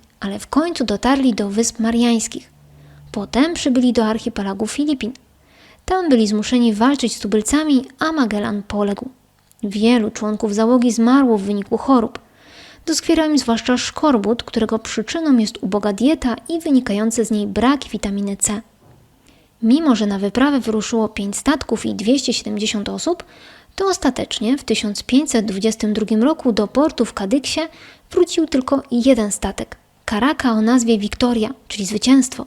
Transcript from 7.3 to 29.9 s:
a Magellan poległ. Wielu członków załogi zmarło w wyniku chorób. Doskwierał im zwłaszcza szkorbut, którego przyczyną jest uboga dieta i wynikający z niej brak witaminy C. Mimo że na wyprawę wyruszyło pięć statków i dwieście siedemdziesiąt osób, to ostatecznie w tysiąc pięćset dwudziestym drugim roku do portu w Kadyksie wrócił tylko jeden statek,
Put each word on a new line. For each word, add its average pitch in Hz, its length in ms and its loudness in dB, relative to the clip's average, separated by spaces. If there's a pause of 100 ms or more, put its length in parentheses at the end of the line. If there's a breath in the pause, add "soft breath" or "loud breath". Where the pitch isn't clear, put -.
a 311 120 -2
Magellan 208 520 -2
poległ. 202 460 -4 (540)
Wielu 214 480 2
członków 214 440 -4
załogi 240 360 4
zmarło 233 460 4
w 196 40 -2
wyniku 202 360 -2
chorób. 254 420 2 (680 loud breath)
Doskwierał 311 440 2
im 302 80 2
zwłaszcza 240 400 0
szkorbut, 240 680 0
którego 220 360 -2
przyczyną 277 580 0
jest 214 240 0
uboga 202 320 -2
dieta 254 420 0 (140)
i 330 100 -4
wynikający 233 680 0
z 220 60 -6
niej 208 160 0
brak 233 400 0
witaminy 202 500 -4
C. 208 240 -4 (1000 soft breath)
Mimo 269 320 4
że 208 100 0
na 202 140 -2
wyprawę 247 400 0
wyruszyło 220 500 -2
pięć 202 280 -8
statków - 480 -2
i 214 100 -4
dwieście 240 380 0
siedemdziesiąt 208 560 -4
osób, 196 340 -4 (520 loud breath)
to 392 120 -2
ostatecznie 262 680 -2
w - 60 -12
tysiąc 214 400 -4
pięćset 254 420 2
dwudziestym 214 480 -2
drugim 214 300 0
roku 294 280 2
do 208 160 0
portu 269 380 0
w - 80 -10
Kadyksie 262 480 -2 (500 loud breath)
wrócił 339 340 2
tylko 269 460 0
jeden 233 400 2
statek, - 460 -8 (280)